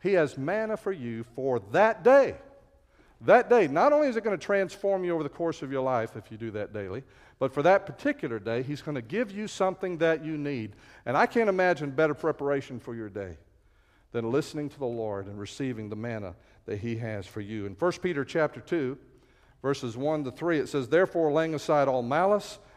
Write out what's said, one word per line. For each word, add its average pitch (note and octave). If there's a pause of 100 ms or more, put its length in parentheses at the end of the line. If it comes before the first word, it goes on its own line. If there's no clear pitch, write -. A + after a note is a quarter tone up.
he G3
has D3+
manna G#3
for G3
you A#2 (100)
for C3 (120)
that G#3
day. B3 (840)
That G3
day, A3+
not F#3
only D4
is A3+
it A3
gonna G3+
transform G3
you F3
over E3
the C#3+
course E3
of C#3
your C3+
life B2
if A2+
you A2
do A2+
that G#2
daily, G#2 (340)
but C3
for D3
that G3
particular D3
day, A2+
he's C#3
gonna C#3+
give G3
you G3+
something F#3
that D#3+
you D#3
need. C3 (280)
And A#2+
I F#3+
can't A3+
imagine F3+
better D3
preparation C#3+
for A#2+
your A2
day F#2+ (760)
than A2+
listening D3
to -
the C#3
Lord G#2+
and G2+
receiving A2
the G#2+
manna G#2+ (300)
that G#2
he A#2
has A2
for -
you. G2+
In G2
First E3+
Peter D3+
chapter D3+
two, C#3+ (640)
verses B2+
one D3
to B2+
three, D#3+
it C3+
says, C3
"Therefore, E3
laying D#3+
aside C#3+
all B2+
malice, F3+ (180)